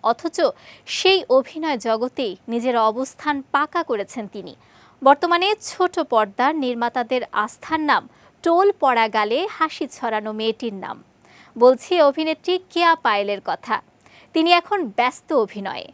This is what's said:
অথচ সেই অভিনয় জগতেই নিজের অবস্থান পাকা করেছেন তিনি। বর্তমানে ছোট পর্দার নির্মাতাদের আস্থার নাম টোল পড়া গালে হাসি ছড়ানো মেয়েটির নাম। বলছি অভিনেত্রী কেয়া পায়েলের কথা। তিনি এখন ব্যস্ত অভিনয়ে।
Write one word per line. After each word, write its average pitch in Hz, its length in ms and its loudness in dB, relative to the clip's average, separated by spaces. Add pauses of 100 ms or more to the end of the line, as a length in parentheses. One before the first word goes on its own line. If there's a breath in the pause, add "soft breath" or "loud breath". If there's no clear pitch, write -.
অথচ 233 380 -2 (440 loud breath)
সেই 381 440 0
অভিনয় 269 480 0
জগতেই 226 580 -4 (120)
নিজের 233 300 -2
অবস্থান 262 760 -2
পাকা 302 320 0
করেছেন 208 440 -6
তিনি। 104 280 -16 (480 loud breath)
বর্তমানে 349 580 4
ছোট - 380 -2
পর্দার 240 560 0
নির্মাতাদের 247 680 -2 (100)
আস্থার - 480 -4
নাম 285 300 0 (340 loud breath)
টোল 359 360 4
পড়া 240 280 4
গালে 220 440 -2
হাসি 311 360 -4
ছড়ানো 220 440 -6
মেয়েটির 220 420 -4
নাম। - 300 -12 (540 loud breath)
বলছি 254 440 4
অভিনেত্রী 311 580 0 (100)
কেয়া 339 260 2
পায়েলের 208 500 -2
কথা। - 360 -4 (520 loud breath)
তিনি 330 180 2
এখন 349 360 0
ব্যস্ত 247 460 -4
অভিনয়ে। 196 600 -2